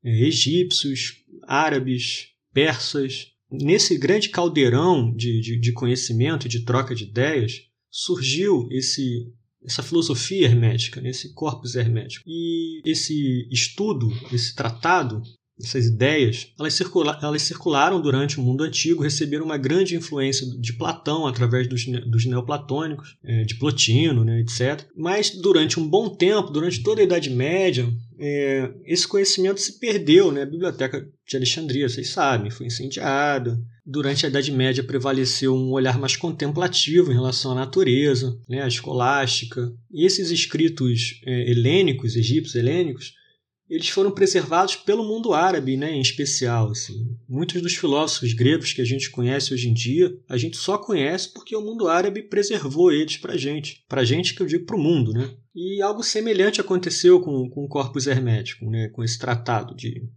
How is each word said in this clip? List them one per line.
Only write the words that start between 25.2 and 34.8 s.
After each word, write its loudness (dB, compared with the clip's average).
durante 2
um -2
bom 2
tempo, 2
durante -2
toda 2
a 8
Idade 2
Média, 2
é, 0
esse 0
conhecimento 0
se -6
perdeu, 6
né? -2
A -4
Biblioteca -4
de -8
Alexandria, -2
vocês -6
sabem, 0
foi -12
incendiada. -2
Durante -2
a 0
Idade 0
Média 2